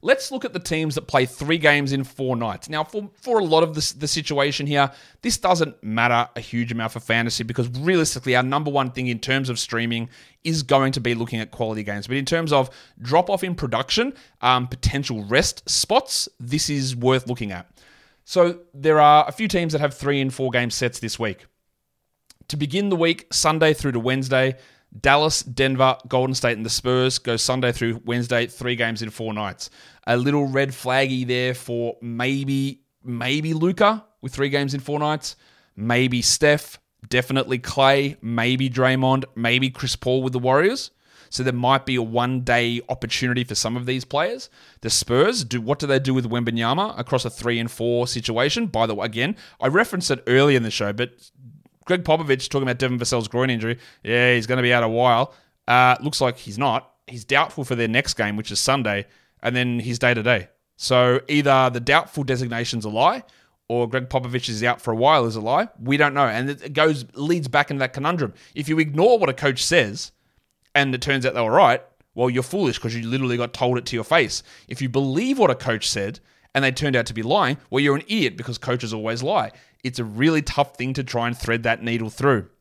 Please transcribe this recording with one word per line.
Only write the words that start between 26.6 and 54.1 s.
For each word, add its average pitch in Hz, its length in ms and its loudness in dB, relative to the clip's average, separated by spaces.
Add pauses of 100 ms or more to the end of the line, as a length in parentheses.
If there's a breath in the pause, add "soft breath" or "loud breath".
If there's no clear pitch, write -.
the 110 60 -4
Spurs 127 480 0
go 117 180 -2
Sunday 127 340 0
through 117 340 -2
Wednesday, 120 420 -2
three 123 280 -6
games 113 280 -2
in 107 80 -10
four 110 240 -8
nights. 104 340 -8 (380 loud breath)
A 120 100 2
little 143 300 2
red 135 220 0
flaggy 127 580 -2
there 127 260 -2
for 120 480 -6
maybe, 135 800 -4 (220)
maybe 131 500 -4
Luka 185 500 0 (180)
with 127 120 -10
three 139 160 -2
games 139 240 -2
in 143 60 -4
four 147 180 -6
nights, 151 380 -4 (400 soft breath)
maybe 120 480 0
Steph, - 560 2 (280)
definitely 127 520 0
Klay, 139 600 2
maybe 120 480 0
Draymond, 131 580 2 (100)
maybe 123 340 2
Chris 127 260 -6
Paul 127 280 0
with 127 100 -4
the 127 60 -2
Warriors. 151 500 2 (400 soft breath)
So - 140 -6
there 127 100 0
might 127 320 2
be 131 80 -2
a 123 80 0
one-day 120 880 0
opportunity 123 540 -4
for 117 100 -8
some 117 240 -4
of 123 80 -6
these 127 200 -4
players. 202 440 -4 (320 soft breath)
The 113 80 -6
Spurs, 165 540 2
do, 120 180 -4
what 123 160 -2
do - 80 -6
they 135 140 2
do 131 160 0
with 123 120 0
Wembanyama 120 720 -2
across 123 280 -2
a 120 40 -4
three 120 300 -2
and 117 100 -4
four 120 380 -2
situation? 123 580 -2
By 113 220 0
the 110 80 -2
way, 101 100 -4
again, 120 300 -2 (260 loud breath)
I 127 60 0
referenced 185 420 0
it 135 160 -2
early 135 300 4
in 120 80 2
the 110 80 -4
show, 104 200 -4
but 123 380 -8 (560)
Greg 185 180 0
Popovich 156 460 2
talking 135 180 0
about 123 100 0
Devin 123 220 0
Vassell's 117 280 -2
groin 127 220 0
injury. 117 300 -2 (240 loud breath)
Yeah, 120 320 4